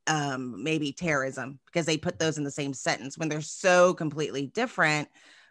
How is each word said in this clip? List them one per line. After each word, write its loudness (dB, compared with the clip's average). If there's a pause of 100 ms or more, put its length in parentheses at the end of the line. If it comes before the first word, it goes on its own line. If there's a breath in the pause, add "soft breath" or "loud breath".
um, -2
maybe 0
terrorism -4
because -2
they 2
put -4
those 0
in -2
the -4
same -4
sentence -4
when -2
they're -4
so 6
completely -4
different, 0 (420 soft breath)